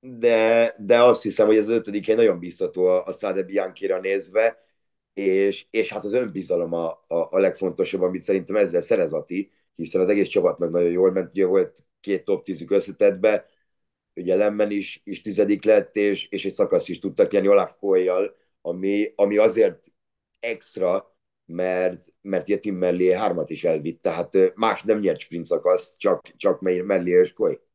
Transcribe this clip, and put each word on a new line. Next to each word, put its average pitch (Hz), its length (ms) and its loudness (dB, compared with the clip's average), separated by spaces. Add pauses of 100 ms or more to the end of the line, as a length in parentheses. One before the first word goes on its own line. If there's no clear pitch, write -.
de, 117 760 2
de 104 240 4
azt 120 200 6
hiszem, 107 240 2
hogy 110 100 6
az 107 120 2
ötödik 107 380 -2
hely 110 80 2
nagyon 110 240 2
biztató 90 460 -4
a, 90 220 2
a 95 60 -8
Strade 95 300 -6
Bianchira 95 580 -4
nézve, 98 640 -2 (480)
és, 98 580 0
és 110 180 -2
hát 104 160 -10
az 101 80 -6
önbizalom 90 600 -4
a, 85 160 -4
a, 82 420 -6
a 92 80 0
legfontosabb, 92 640 -2
amit 90 200 -2
szerintem 95 340 -2
ezzel 90 240 2
szerez 85 320 -2
Ati, 87 380 -6 (240)
hiszen 82 260 -4
az 92 80 2
egész 101 200 2
csapatnak 87 420 2
nagyon 85 200 2
jól 92 220 2
ment, 92 180 -4
ugye 95 160 0
volt 90 400 0 (140)
két 98 240 -4
top 98 200 -2
tízük 82 260 -10
összetettbe, 101 760 0 (680)
ugye 90 220 -2
Lemmen 104 340 0
is, 101 340 -8
is 98 160 -12
tizedik 101 440 0
lett, 107 320 4
és, 101 320 0
és 95 160 -8
egy 95 100 -6
szakasz - 340 0
is 85 100 -8
tudtak 98 320 0
nyerni 98 180 2
Olaf 98 300 4
Koljal, 92 580 0 (240)
ami, 98 560 -4
ami 104 200 0
azért 107 560 0 (480)
extra, 95 760 -6 (280)
mert, 92 760 -4
mert 95 280 -6
ugye 101 100 -2
Tim 101 180 -6
Merlier 90 420 0
hármat 87 320 -4
is 80 140 -10
elvitt, 80 380 -4
tehát, 85 320 -6
ö, 95 200 6
más 110 280 -2
nem 107 160 0
nyert 92 200 -2
sprint 85 260 -12
szakaszt, - 540 -2
csak, - 380 -4
csak 95 240 -2
Merlier 90 600 0
és 90 120 2
Koy. 87 280 -4 (140)